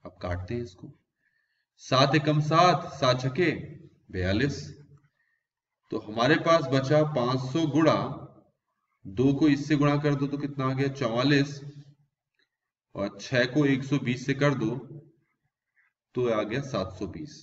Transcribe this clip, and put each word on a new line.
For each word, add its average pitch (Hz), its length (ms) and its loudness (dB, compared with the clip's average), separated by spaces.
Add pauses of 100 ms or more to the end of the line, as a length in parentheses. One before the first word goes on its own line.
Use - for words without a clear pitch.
अब - 180 -18
काटते 90 320 -6
हैं 120 80 -4
इसको, - 300 -16 (880)
सात 139 340 2
एकम 151 260 2
सात, 165 520 2
सात 127 260 0
छके 139 300 0 (640)
बयालीस। 101 520 0 (1300)
तो 110 80 -6
हमारे 113 340 2 (120)
पास 165 260 4
बचा 135 300 4 (120)
पाँच 127 380 0
सौ 165 160 0
गुणा 143 300 4 (1040)
दो 120 300 2
को 151 140 4
इससे 143 280 2
गुणा 143 200 4
कर 147 180 2
दो 139 120 -2
तो 139 120 -4
कितना 139 280 -4
आ 135 80 0
गया, 135 160 0
चौवालीस, 135 680 0 (1300)
और 101 260 -8
छह 123 260 2
को 135 200 2
एक 135 180 2
सौ 143 140 0
बीस 120 280 -4
से 135 80 0
कर 143 200 2
दो 110 160 -2 (1400)
तो 123 160 0
आ 107 120 0
गया 107 200 -4
सात 95 360 -6
सौ 104 100 -6
बीस। 78 340 -12